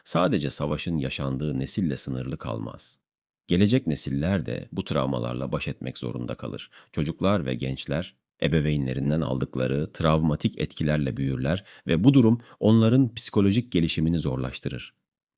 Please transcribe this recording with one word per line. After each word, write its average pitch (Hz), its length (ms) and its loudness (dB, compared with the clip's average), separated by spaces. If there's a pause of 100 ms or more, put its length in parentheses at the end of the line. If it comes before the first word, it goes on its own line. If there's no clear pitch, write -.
sadece 107 460 0
savaşın 76 480 -2
yaşandığı 69 600 -2
nesille 69 380 -2
sınırlı 65 420 -6
kalmaz. - 600 -10 (480)
Gelecek 104 400 4
nesiller 73 600 -2
de - 260 -6
bu 95 120 -4
travmalarla 65 680 -2
baş - 160 -4
etmek 65 300 -8
zorunda 60 360 -6
kalır. 55 360 -10 (220)
Çocuklar 82 540 0
ve 64 80 -2
gençler 67 640 -6 (260)
ebeveynlerinden 73 800 0
aldıkları 65 720 -2
travmatik 80 640 0
etkilerle 73 580 -2
büyürler 67 480 -2 (220)
ve 82 180 2
bu 139 100 8
durum 117 260 6 (200)
onların 113 540 4
psikolojik 104 580 2
gelişimini 82 460 2
zorlaştırır. 65 760 -6 (440)